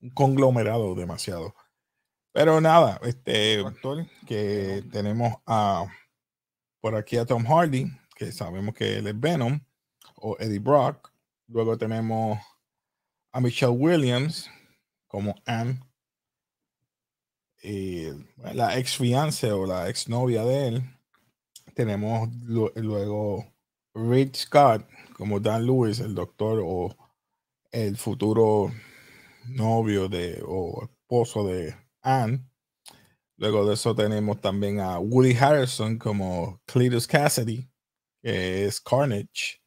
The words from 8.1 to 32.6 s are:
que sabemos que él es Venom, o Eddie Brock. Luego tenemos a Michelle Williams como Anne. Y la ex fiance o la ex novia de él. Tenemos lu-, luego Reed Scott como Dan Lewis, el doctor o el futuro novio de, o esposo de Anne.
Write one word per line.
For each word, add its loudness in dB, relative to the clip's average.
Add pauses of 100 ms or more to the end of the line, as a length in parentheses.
que -10
sabemos -8
que -2
él -6
es -6
Venom, -2 (560)
o -8
Eddie -2
Brock. 2 (360)
Luego -2
tenemos -2 (960)
a -2
Michelle 2
Williams 0 (580)
como -6 (100)
Anne. -4 (1800)
Y -8 (480)
la 0
ex -4
fiance 0
o -2
la -4
ex -8
novia 0
de 0
él. -6 (800)
Tenemos -2 (160)
lu-, 0
luego -4 (480)
Reed 2
Scott 6 (300)
como -2
Dan 0
Lewis, 2
el -6
doctor -2
o -6 (760)
el -4
futuro 2 (760)
novio 0
de, -6
o -6
esposo -2
de -4 (280)
Anne. 0 (920)